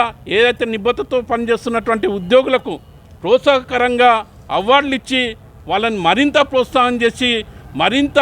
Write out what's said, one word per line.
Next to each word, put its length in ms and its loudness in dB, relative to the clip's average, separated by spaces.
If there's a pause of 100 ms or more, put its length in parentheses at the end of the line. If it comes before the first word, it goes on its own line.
(380)
ఏదైతే 360 0
నిబద్ధతతో 440 -4 (120)
పనిచేస్తున్నటువంటి 760 -2 (100)
ఉద్యోగులకు 560 0 (480)
ప్రోత్సాహకరంగా 880 2 (480)
అవార్డులు 420 2
ఇచ్చి 220 -4 (480)
వాళ్ళని 380 -2
మరింత 300 2 (140)
ప్రోత్సాహం 520 0
చేసి 280 0 (500)
మరింత 400 0